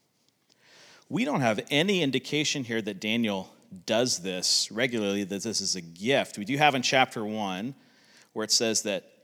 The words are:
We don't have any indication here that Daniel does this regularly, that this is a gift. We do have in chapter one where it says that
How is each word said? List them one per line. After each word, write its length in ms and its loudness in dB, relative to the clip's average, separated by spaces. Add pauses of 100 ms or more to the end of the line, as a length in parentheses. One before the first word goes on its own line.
(1080)
We 160 -2
don't 160 0
have 180 2 (100)
any 320 2
indication 640 0
here 180 -2
that 180 -6
Daniel 540 0 (320)
does 340 2
this 520 -2
regularly, 520 0
that 200 -6
this 180 -4
is 140 -2
a 60 -6
gift. 580 -2
We 60 -6
do 120 -2
have 160 6
in 80 0
chapter 420 2
one 520 -4 (560)
where 120 -4
it 80 -4
says 320 2
that 280 -4 (120)